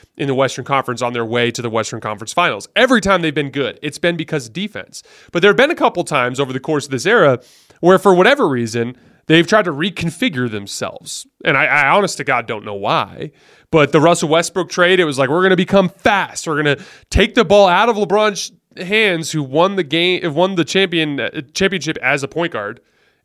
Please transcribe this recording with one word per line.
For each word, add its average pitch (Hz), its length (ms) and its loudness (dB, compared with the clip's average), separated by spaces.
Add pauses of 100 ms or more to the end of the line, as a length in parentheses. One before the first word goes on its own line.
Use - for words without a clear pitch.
(160)
in 147 100 -6
the 135 80 -2
Western 131 300 -2
Conference 123 380 -4
on 120 100 -2
their 117 120 -4
way 120 260 -2
to 117 120 -8
the 117 80 -6
Western 110 300 -4
Conference 107 320 -10
Finals. 143 420 -2
Every 240 260 4
time 190 220 2
they've 160 120 -2
been 143 160 -4
good, 123 300 -4
it's 151 180 -10
been 175 180 -2
because 156 300 -6
of 113 60 -20
defense. 175 500 -12 (280)
But 175 120 -4
there 202 80 8
have 180 60 2
been 277 140 4
a 339 60 -4
couple - 260 0
times 127 380 -2
over 131 120 -4
the 127 80 -6
course 151 260 -4
of 135 40 -20
this 131 160 -6
era 170 340 4 (400)
where, 185 180 6
for 190 160 4
whatever 226 320 4
reason, 120 500 -4 (300)
they've 160 200 4
tried 214 180 2
to 175 80 -4
reconfigure 160 800 -4
themselves. - 760 -10 (180)
And 147 120 2
I, 143 80 2
I 139 240 2
honest 190 300 0
to 147 60 -10
God 120 220 -2
don't 107 180 -10
know 104 100 -10
why. 107 580 -4 (380)
But 151 200 4
the 160 100 4
Russell 170 280 4
Westbrook 170 400 -2
trade, 185 320 2
it 175 40 2
was 147 140 -4
like, 135 120 0
"We're 170 120 0
gonna 190 140 4
become 185 320 2
fast. 190 580 -2
We're 160 100 -4
gonna 147 200 0 (340)
take 233 240 2
the 233 100 2
ball 202 220 6
out 185 220 2
of 233 80 0
LeBron's 208 560 -2 (240)
hands, 185 560 -2
who 156 100 -2
won 160 340 0
the 190 60 0
game, 165 520 -2
won 185 200 0
the 165 100 0
champion, 165 540 -2
uh, 113 120 -4 (240)
championship 175 480 -4
as 135 200 -2
a 135 60 -6
point 165 240 -6
guard, 110 280 -10 (440)